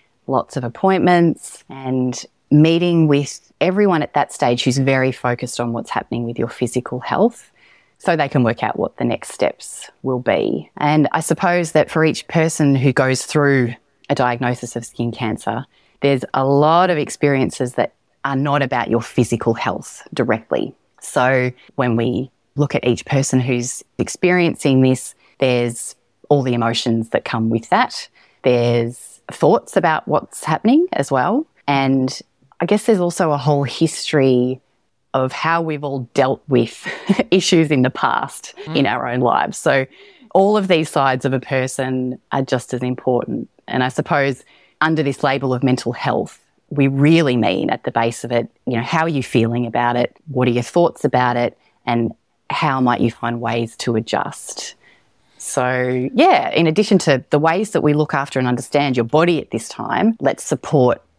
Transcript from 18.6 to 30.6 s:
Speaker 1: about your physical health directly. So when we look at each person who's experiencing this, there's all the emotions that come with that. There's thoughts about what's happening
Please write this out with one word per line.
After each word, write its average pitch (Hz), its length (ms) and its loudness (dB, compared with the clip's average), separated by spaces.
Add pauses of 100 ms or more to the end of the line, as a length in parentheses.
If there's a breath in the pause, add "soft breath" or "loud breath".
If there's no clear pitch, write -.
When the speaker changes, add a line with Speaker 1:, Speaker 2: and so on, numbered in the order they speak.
Speaker 1:
about 131 260 -2
your 117 140 0
physical 113 520 0
health - 600 -8
directly. 113 600 -2 (260)
So 127 500 0 (240 soft breath)
when 123 220 0
we 120 340 -2 (240)
look 143 200 0
at - 120 0
each 120 180 0
person 135 360 0
who's 123 420 -4 (160)
experiencing 165 840 2
this, 131 340 2 (240 soft breath)
there's 120 580 -2 (380)
all 139 80 2
the 123 120 0
emotions 117 560 0
that - 140 0
come 113 240 -2
with 113 220 -2
that. - 380 -2 (340 soft breath)
There's 120 800 0 (100)
thoughts - 460 0
about 165 320 0
what's - 360 -4
happening 262 480 2